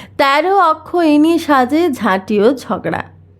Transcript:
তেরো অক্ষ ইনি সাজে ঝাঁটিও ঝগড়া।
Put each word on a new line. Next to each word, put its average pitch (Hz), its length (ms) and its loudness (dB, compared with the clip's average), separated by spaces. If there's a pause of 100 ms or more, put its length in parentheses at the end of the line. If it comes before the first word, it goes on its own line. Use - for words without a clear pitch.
(180)
তেরো 302 400 2
অক্ষ 320 380 0
ইনি 320 440 2
সাজে 285 500 0
ঝাঁটিও 214 680 0
ঝগড়া। 170 460 -6 (360)